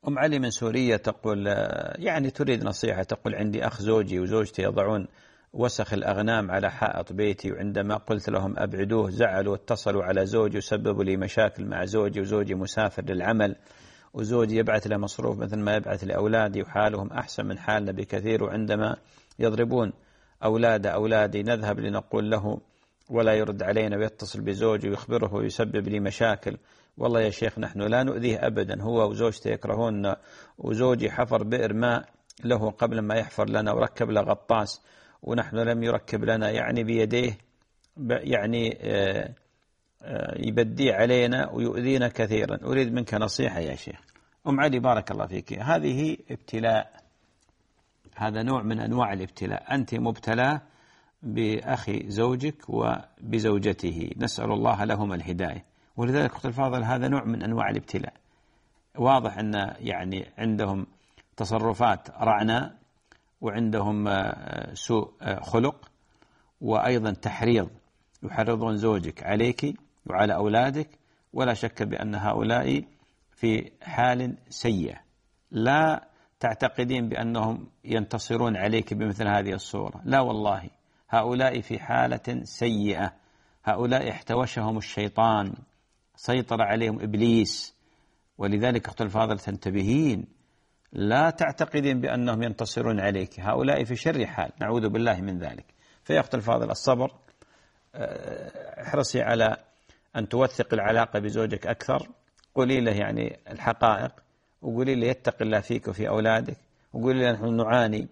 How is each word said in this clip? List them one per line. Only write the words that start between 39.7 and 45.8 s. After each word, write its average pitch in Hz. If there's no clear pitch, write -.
آه، -
يبدي 117
علينا 120
ويؤذينا 120
كثيرًا. 107
أريد 127
منك 120
نصيحة 107
يا 73
شيخ". -
أم 139
علي 139
بارك 117
الله 101
فيك، 95
هذه 147